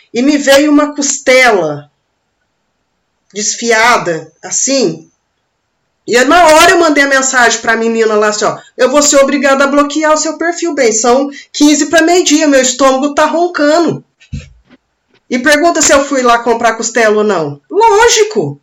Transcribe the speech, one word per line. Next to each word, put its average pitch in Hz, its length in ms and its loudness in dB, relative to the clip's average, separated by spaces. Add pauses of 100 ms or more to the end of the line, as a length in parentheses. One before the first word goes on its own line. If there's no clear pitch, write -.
(140)
e 233 80 -2
me 285 160 2
veio 277 320 2
uma 294 240 2
costela 214 960 -2 (1400)
desfiada, 208 1000 -2 (100)
assim, 185 680 -4 (960)
e 247 180 0
na 330 220 4
hora 330 260 4
eu 349 80 2
mandei 294 240 2
a 277 40 -2
mensagem 262 520 0
pra 226 160 -2
menina 226 380 -2
lá, 214 140 0
assim, 208 160 -4
ó, 165 140 -4 (180)
"Eu 247 140 0
vou 285 120 2
ser 285 160 0
obrigada 277 460 2
a 269 40 0
bloquear 285 440 0
o 311 40 2
seu 311 200 -4
perfil, 339 380 -4
bem, 254 180 0
são 262 360 0 (240)
quinze 294 340 2
pra 320 160 2
meio-dia, 320 460 2
meu 269 120 4
estômago 269 540 0
tá 302 120 2
roncando." 311 760 -2 (1200)
E 247 100 -4
pergunta 311 420 2
se 330 120 0
eu 285 120 2
fui 277 180 -4
lá 233 180 2
comprar 233 340 -2
costela 226 440 -2
ou 214 40 0
não. 160 380 -4 (100)
Lógico! 403 920 2